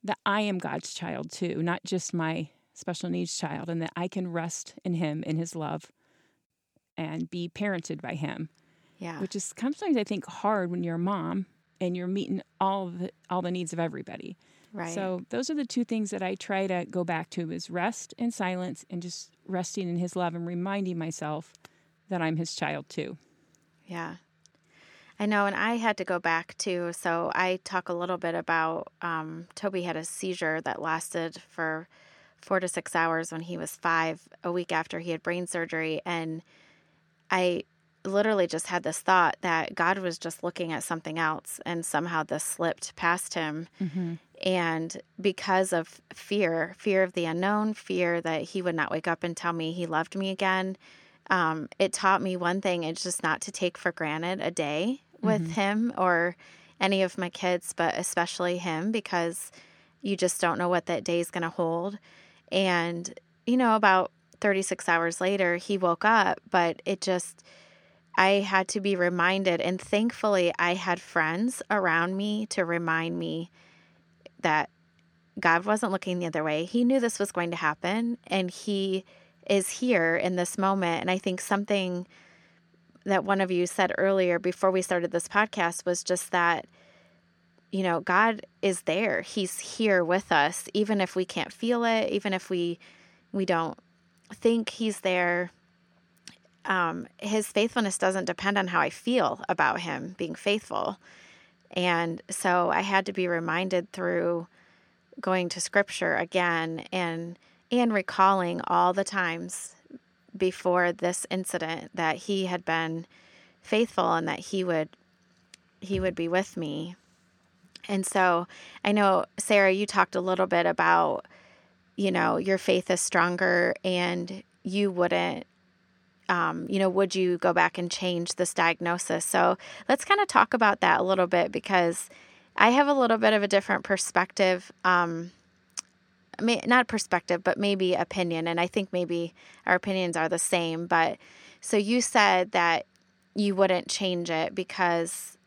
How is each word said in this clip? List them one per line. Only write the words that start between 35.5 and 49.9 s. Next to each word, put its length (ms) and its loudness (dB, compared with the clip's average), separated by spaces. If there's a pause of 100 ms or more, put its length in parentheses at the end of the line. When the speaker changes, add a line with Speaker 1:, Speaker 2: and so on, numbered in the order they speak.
Speaker 2:
And 380 -4 (880)
I 340 2 (400)
literally 420 2
just 200 -6
had 160 -2
this 180 -4
thought 400 4
that 340 -2
God 240 2
was 200 -4
just 240 -10
looking 300 -4
at 100 -4
something 360 -6
else 460 -4
and 220 -4
somehow 360 0
this 220 -4
slipped 520 -4
past 380 0
him. 340 -6 (120)
Speaker 1:
Mm-hmm. 340 -4 (300)
Speaker 2:
And 560 -2 (200)
because 520 2
of 280 -2 (120)
fear, 640 -2
fear 260 2
of 100 0
the 120 -2
unknown, 480 0
fear 480 -2
that 220 -2
he 180 -6
would 140 -2
not 160 -2
wake 180 -4
up 140 -2
and 140 -4
tell 160 -2
me 200 -4
he 140 -6
loved 300 -2